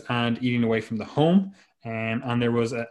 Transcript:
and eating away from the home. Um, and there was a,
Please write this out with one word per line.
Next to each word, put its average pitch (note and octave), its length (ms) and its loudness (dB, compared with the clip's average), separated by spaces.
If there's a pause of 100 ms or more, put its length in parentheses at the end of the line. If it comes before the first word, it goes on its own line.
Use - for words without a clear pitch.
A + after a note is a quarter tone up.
and A#2+ 340 0
eating B2 200 2
away A2+ 180 2
from A2 160 -6
the G#2 80 -6
home. F3+ 480 2 (320)
Um, A2+ 400 -4
and A#2+ 160 0
there A#2+ 100 2
was A#2 220 0
a, A#2 180 -6